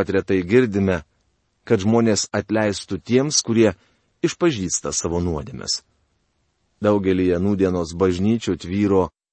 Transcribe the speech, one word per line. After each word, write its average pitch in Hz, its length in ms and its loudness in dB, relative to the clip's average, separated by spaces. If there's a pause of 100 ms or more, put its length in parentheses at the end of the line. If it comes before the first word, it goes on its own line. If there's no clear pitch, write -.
pat 95 160 0
retai 95 320 0
girdime, 98 540 2 (680)
kad 101 160 2
žmonės 113 480 2
atleistų 104 720 -4
tiems, 131 400 0
kurie 110 300 2 (500)
išpažįsta 104 680 -2
savo 87 280 -4
nuodėmes. 71 640 -6 (1000)
Daugelyje 92 580 2
nūdienos 92 560 -2
bažnyčių 95 640 0
tvyro 95 480 0 (240)